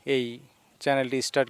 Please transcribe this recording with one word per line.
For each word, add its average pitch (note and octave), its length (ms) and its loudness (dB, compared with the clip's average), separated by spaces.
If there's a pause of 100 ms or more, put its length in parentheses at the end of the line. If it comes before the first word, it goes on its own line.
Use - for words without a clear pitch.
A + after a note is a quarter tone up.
এই C3 200 0 (580)
চ্যানেলটি C3+ 340 0 (100)
স্টার্ট C3+ 220 0